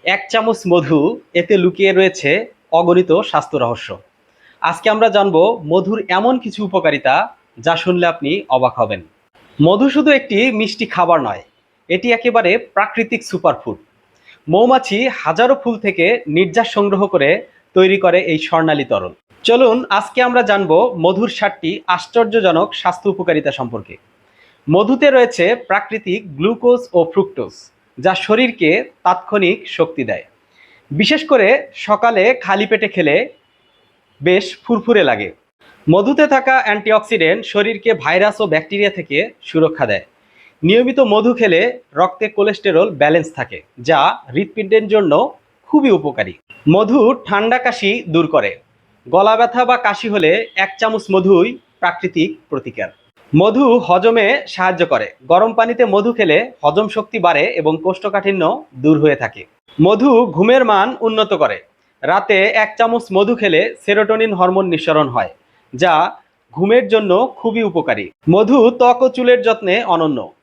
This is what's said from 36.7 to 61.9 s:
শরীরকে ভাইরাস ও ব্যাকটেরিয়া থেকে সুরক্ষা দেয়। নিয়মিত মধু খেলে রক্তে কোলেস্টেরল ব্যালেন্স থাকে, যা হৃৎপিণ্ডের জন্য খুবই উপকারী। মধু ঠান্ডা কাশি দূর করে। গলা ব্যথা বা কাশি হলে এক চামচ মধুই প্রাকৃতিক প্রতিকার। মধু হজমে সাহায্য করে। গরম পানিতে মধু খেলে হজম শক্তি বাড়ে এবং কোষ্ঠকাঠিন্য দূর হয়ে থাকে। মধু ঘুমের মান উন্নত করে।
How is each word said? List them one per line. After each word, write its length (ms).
শরীরকে 480
ভাইরাস 460
ও 80
ব্যাকটেরিয়া 500
থেকে 200
সুরক্ষা 420
দেয়। 200
নিয়মিত 420
মধু 280
খেলে 280
রক্তে 360
কোলেস্টেরল 580
ব্যালেন্স 360
থাকে, 220
যা 200
হৃৎপিণ্ডের 560
জন্য 260
খুবই 220
উপকারী। 420
মধু 340
ঠান্ডা 340
কাশি 320
দূর 200
করে। 240
গলা 280
ব্যথা 300
বা 120
কাশি 320
হলে 220
এক 220
চামচ 340
মধুই 380
প্রাকৃতিক 500
প্রতিকার। 440
মধু 320
হজমে 480
সাহায্য 380
করে। 220
গরম 280
পানিতে 320
মধু 280
খেলে 240
হজম 300
শক্তি 300
বাড়ে 240
এবং 260
কোষ্ঠকাঠিন্য 600
দূর 200
হয়ে 200
থাকে। 200
মধু 340
ঘুমের 300
মান 220
উন্নত 320
করে। 240